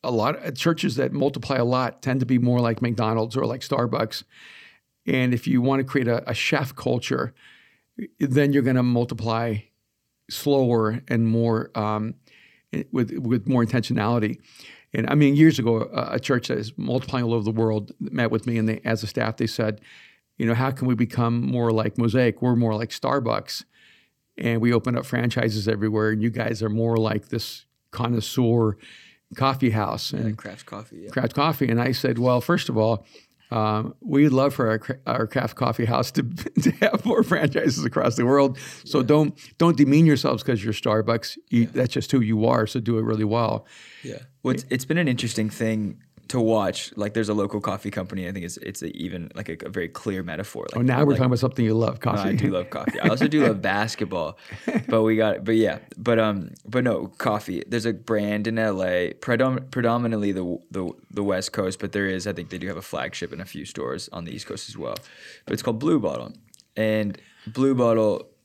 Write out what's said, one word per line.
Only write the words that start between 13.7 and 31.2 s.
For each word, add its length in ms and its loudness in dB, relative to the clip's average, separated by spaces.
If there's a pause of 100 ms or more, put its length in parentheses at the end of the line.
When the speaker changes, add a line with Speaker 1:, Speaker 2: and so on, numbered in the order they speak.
Speaker 1:
And 160 -2
I 60 0
mean, 220 6
years 220 8
ago, 340 2
a, 220 -4
a 60 0
church 280 0
that 100 0
is 180 -6
multiplying 480 -2
all 100 0
over 100 0
the 60 0
world 480 0
met 320 -2
with 160 0
me, 120 0
and 100 2
they, 160 -2
as 180 0
a 40 -8
staff, 320 -4
they 100 0
said, 320 -4 (580)
you 80 0
know, 80 2
"How 160 2
can 160 -4
we 80 2
become 480 0
more 300 0
like 260 0
Mosaic? 440 2
We're 140 4
more 200 2
like 140 -4
Starbucks, 720 -2 (760)
and 220 0
we 120 4
open 240 2
up 80 -4
franchises 640 0
everywhere, 420 0
and 120 0
you 80 2
guys 320 -4
are 60 0
more 280 0
like 320 0
this 380 -8 (240)
connoisseur 840 2 (580)
coffee 360 2
house." 420 -2
Speaker 2:
Yeah, 80 -4
Speaker 1:
And 180 -4
Speaker 2:
craft 280 -16
coffee, 380 -16
yeah. 60 -16
Speaker 1:
craft 240 -2